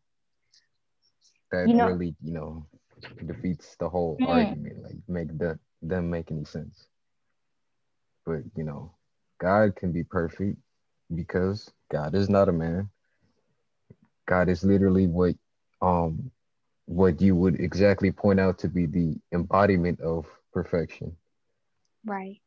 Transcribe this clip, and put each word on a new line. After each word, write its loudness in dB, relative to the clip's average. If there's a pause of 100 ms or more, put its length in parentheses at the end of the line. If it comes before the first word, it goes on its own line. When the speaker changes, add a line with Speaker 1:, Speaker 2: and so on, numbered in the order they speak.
(1500)
Speaker 1:
That 0
Speaker 2:
You 6
know 6
Speaker 1:
really, -2
you -8
know, -10 (580)
defeats -8
the -4
whole -2
Speaker 2:
Mm. 0
Speaker 1:
argument, -2
like, -16 (100)
make -6
the, -4 (220)
them -4
make -6
any -8
sense. -14 (1400)
But, -4 (140)
you -6
know, -12 (480)
God 2
can -4
be -2
perfect -4 (560)
because -4 (200)
God -4
is 0
not 4
a 4
man. -2 (1400)
God 2
is 0
literally 6
what, 2 (440)
um, 0 (540)
what 2
you 6
would 2
exactly 2
point 2
out 2
to -4
be -2
the 0 (160)
embodiment 2
of -4 (260)
perfection. -6 (880)
Speaker 2:
Right. -10